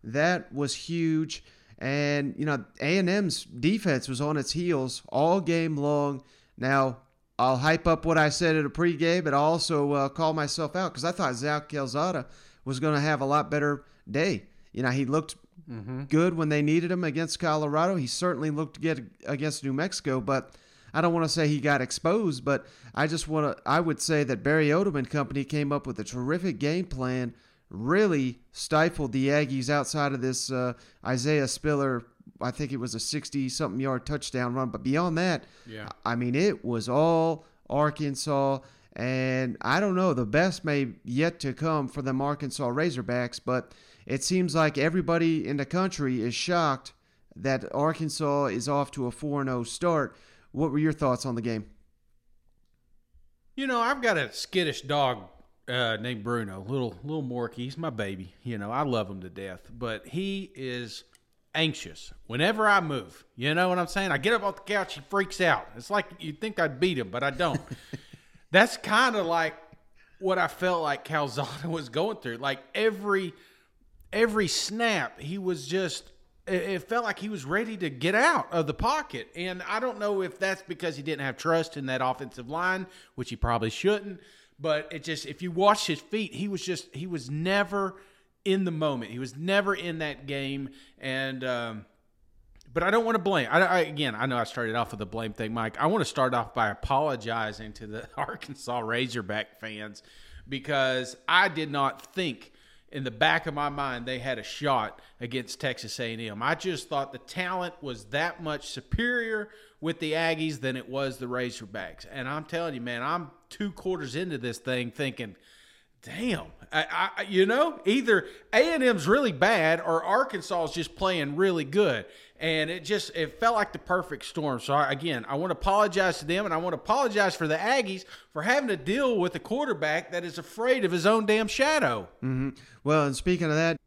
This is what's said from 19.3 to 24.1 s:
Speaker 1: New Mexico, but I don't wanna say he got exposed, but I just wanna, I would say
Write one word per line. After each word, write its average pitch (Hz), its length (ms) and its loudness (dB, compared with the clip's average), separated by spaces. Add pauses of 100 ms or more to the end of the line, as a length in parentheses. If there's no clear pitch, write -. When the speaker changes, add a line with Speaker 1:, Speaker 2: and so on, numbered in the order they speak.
Speaker 1:
New 135 100 -2
Mexico, 143 460 -2
but 131 360 -2 (400)
I 151 60 0
don't 170 120 4
wanna 165 160 2
say 156 180 2
he 147 120 2
got 143 200 4
exposed, 160 640 0
but 139 220 0 (300)
I 147 100 2
just 156 220 -2
wanna, 151 280 0 (120)
I 151 120 4
would 165 220 0
say 151 220 2